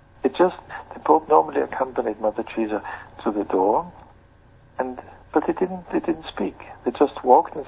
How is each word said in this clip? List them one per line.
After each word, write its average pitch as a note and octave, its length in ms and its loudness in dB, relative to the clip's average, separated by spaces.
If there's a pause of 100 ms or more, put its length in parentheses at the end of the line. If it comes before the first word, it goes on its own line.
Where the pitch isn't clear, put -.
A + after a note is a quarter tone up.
(240)
It C3 120 0
just, F3+ 200 4 (360)
the D#3 80 -16
Pope D#3 280 4
normally D3+ 320 4
accompanied B2 600 -4
Mother G#2+ 220 -2
Teresa G#2+ 400 -4 (420)
to A#2+ 60 0
the G#2 140 -2
door, A2 480 2 (840)
and, B2+ 200 -4 (340)
but D#3 140 2
they E3+ 60 -2
didn't, F3+ 400 -4
they E3+ 80 0
didn't D#3+ 260 -6
speak. - 300 -6 (280)
They B2+ 60 0
just - 340 0
walked, C3 300 6
and C#3+ 140 -8